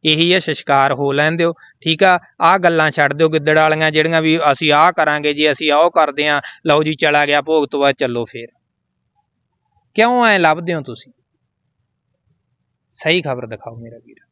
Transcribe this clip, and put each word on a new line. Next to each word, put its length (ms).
ਇਹੀ 300
ਹੈ, 40
ਸੰਸਕਾਰ 540
ਹੋ 200
ਲੈਣ 200
ਦਿਓ, 200
ਠੀਕ 520
ਆ? 140
ਆਹ 180
ਗੱਲਾਂ 320
ਛੱਡ 220
ਦਿਓ 160
ਗਿੱਦੜ 300
ਵਾਲੀਆਂ 320
ਜਿਹੜੀਆਂ 320
ਵੀ 160
"ਅਸੀਂ 200
ਆਹ 200
ਕਰਾਂਗੇ 420
ਜੀ, 180
ਅਸੀਂ 200
ਆਹ 180
ਕਰਦੇ 380
ਹਾਂ, 120
ਲਓ 160
ਜੀ 120
ਚਲਾ 320
ਗਿਆ 160
ਭੋਗ 240
ਤੋਂ 140
ਬਾਅਦ 140
ਚੱਲੋ 300
ਫੇਰ।" 220
ਕਿਉਂ 320
ਐਂ 120
ਲੱਭਦੇ 360
ਹੋ 60
ਤੁਸੀਂ? 320
ਸਹੀ 320
ਖਬਰ 240
ਦਿਖਾਓ 300
ਮੇਰਾ 300
ਵੀਰ। 100